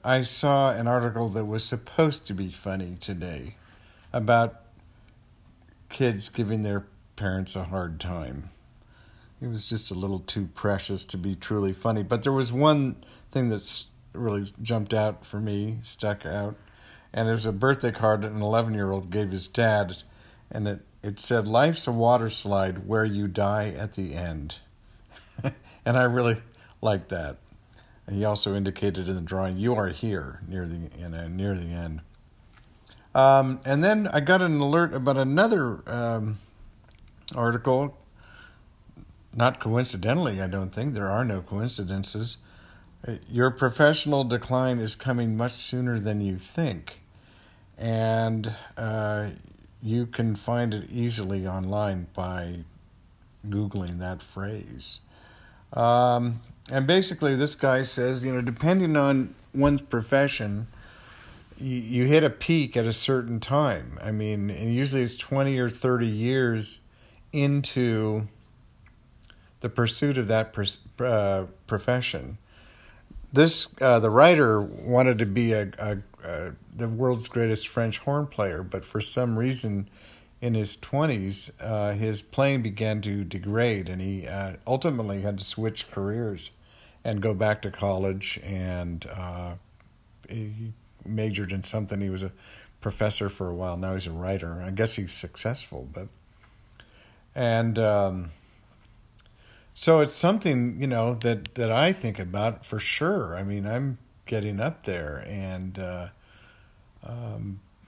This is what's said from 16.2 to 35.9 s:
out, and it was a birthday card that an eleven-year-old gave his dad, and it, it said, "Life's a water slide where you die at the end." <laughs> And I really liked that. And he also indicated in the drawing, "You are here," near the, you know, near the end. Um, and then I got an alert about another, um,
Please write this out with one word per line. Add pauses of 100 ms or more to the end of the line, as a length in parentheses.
out, (560)
and
it
was
a
birthday
card
that
an
eleven-year-old
gave
his
dad, (480)
and
it, (200)
it
said,
"Life's
a
water
slide
where
you
die
at
the
end." (840)
<laughs> (320)
And
I
really (420)
liked
that. (680)
And
he
also
indicated
in
the
drawing,
"You
are
here,"
near
the, (180)
you
know,
near
the
end. (1120)
Um,
and
then
I
got
an
alert
about
another,
um, (960)